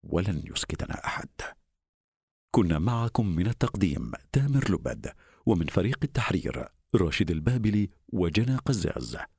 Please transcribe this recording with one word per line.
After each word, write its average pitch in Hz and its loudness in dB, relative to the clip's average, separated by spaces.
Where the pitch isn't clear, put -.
ولن 85 0
يسكتنا - -6
أحد. - -6
كنا 82 4
معكم 113 0
من 90 0
التقديم 95 -2
تامر 135 2
لبد، - -4
ومن 90 4
فريق 101 0
التحرير - -2
راشد 87 2
البابلي 104 2
وجنى 107 2
قزاز. 87 -2